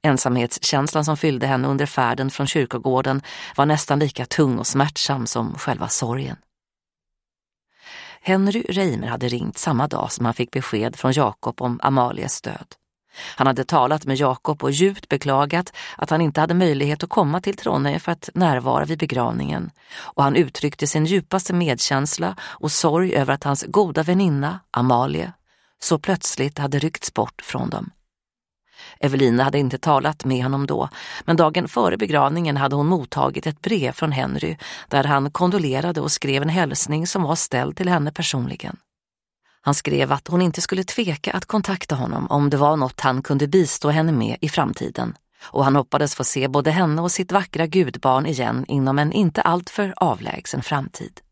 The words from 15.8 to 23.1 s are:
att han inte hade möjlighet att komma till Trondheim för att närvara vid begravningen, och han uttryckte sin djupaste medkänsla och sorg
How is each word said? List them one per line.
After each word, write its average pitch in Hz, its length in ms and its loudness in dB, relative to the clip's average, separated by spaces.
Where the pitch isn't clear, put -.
att - 140 -4
han 160 100 2
inte 156 200 2
hade 160 140 2
möjlighet 147 480 2
att 175 80 -6
komma 156 300 2
till 196 160 -4
Trondheim 143 440 -2
för 175 120 -4
att - 220 -8
närvara 135 500 2
vid 151 140 -4
begravningen, 131 720 -2
och - 280 -2
han 143 140 4
uttryckte 151 500 0
sin 156 200 0
djupaste 185 460 0
medkänsla 165 880 0
och - 320 -4
sorg 170 420 2